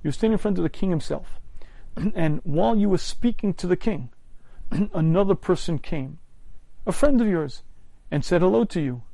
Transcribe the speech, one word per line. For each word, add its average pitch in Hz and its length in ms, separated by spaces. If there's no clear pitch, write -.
You 151 60
were - 20
standing 220 220
in 208 60
front 202 180
of 175 60
the 160 60
king 190 200
himself, - 500
<clears throat> - 400
and 156 280
while 190 320
you 202 140
were 180 100
speaking - 560
to - 120
the 180 100
king, 147 320
<clears throat> 202 220
another 180 420
person 175 440
came, 147 400
a 277 60
friend 285 300
of 220 60
yours, 160 360
and 147 120
said 175 180
hello 208 220
to 185 160
you. 123 220